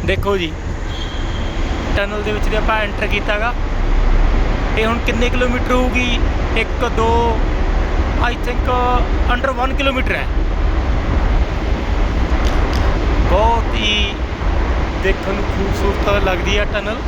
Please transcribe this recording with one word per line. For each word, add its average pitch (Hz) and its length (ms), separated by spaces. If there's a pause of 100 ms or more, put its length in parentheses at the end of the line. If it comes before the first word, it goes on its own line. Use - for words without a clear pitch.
ਦੇਖੋ 196 320
ਜੀ, 165 140 (1400)
ਟਨਲ 202 280
ਦੇ 214 100
ਵਿੱਚ 208 140
ਦੀ 220 80
ਆਪਾਂ 214 240
ਐਂਟਰ 208 280
ਕੀਤਾ 208 320
ਗਾ। 233 140 (1200)
ਇਹ 220 80
ਹੁਣ 233 200
ਕਿੰਨੇ 240 240
ਕਿਲੋਮੀਟਰ 247 440
ਹੋਊਗੀ? 247 460 (380)
ਇੱਕ, 226 280 (120)
ਦੋ, 226 400 (880)
I 240 60 (120)
think 247 240 (640)
under 240 220
one 254 220
ਕਿਲੋਮੀਟਰ 254 380
ਹੈ। 139 100 (3000)
ਬਹੁਤ 220 460
ਹੀ 208 380 (920)
ਦੇਖਣ 190 300
ਨੂੰ 196 100 (120)
ਖੂਬਸੂਰਤ 196 680
ਲੱਗਦੀ 185 340
ਆ 208 60 (100)
ਟਨਲ। 208 240 (100)